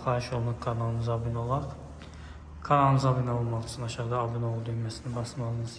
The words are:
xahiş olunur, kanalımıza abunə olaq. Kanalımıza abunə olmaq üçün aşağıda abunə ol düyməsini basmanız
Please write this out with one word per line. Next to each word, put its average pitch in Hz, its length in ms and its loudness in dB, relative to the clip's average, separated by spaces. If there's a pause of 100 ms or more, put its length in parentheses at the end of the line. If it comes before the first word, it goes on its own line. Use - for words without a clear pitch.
xahiş 123 320 0
olunur, 120 260 0
kanalımıza 117 560 0
abunə 117 240 -2
olaq. 135 240 0 (960)
Kanalımıza 135 480 6
abunə 123 300 2
olmaq 113 260 0
üçün 120 220 -6
aşağıda 120 340 0
abunə 117 300 0
ol 113 160 -4
düyməsini 113 480 -4
basmanız 117 600 -4